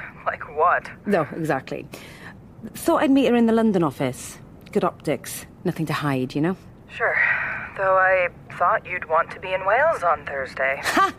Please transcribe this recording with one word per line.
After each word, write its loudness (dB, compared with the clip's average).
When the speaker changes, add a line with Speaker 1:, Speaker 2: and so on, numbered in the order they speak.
Speaker 1:
Like -8
what? 2
Speaker 2:
No, 2
exactly. -4
Thought 2
I'd 4
meet 6
her 4
in 6
the 4
London 4
office. -4
Good 2
optics. -4
Nothing -2
to -4
hide, -2
you 0
know? 0
Speaker 1:
Sure. -2
Though 2
I 4
thought 2
you'd -8
want 0
to -14
be -6
in -4
Wales 2
on 0
Thursday. -4
Speaker 2:
<laughs> -12
Ha! 2